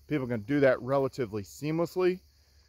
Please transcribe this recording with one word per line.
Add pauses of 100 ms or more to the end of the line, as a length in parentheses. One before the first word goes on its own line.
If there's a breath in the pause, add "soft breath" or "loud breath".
people
can
do
that
relatively
seamlessly, (500 soft breath)